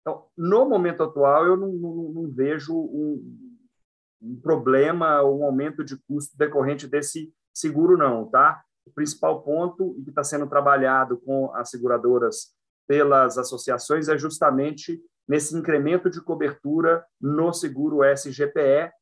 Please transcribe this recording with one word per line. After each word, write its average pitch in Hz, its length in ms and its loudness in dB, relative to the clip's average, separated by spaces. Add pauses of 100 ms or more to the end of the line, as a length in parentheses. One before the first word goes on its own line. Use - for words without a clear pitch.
Então, - 240 -10 (120)
no 202 300 4
momento 175 360 0
atual, 147 420 4
eu 185 100 6
não, 196 180 -4
não, 170 200 -8 (200)
não 165 180 -8
vejo 147 420 -2
um, 143 640 -6 (840)
um 120 180 -12
problema 147 840 2
ou 139 200 2
um 147 40 0
aumento 143 380 -4
de 139 140 -10 (100)
custo 143 300 -8
decorrente 143 500 -2
desse 147 440 -4 (220)
seguro, 165 440 4
não, 120 280 2
tá? 143 380 4 (220)
O - 60 -20
principal 151 520 -2
ponto, 175 560 -4
e 135 60 -14
que 143 80 -14
tá 147 100 -2
sendo 143 240 -4
trabalhado 131 680 2
com 135 360 -4
as 117 160 -8
seguradoras 120 840 0 (340)
pelas 139 500 4
associações, 131 680 -4
é 151 100 0
justamente 151 840 -2 (260)
nesse 151 300 -2
incremento 165 520 0
de 165 120 -8
cobertura 156 840 -2 (140)
no 151 320 0
seguro 147 500 -2
S 139 300 2
G 143 160 -2
P 151 140 -2
E. 143 300 2 (100)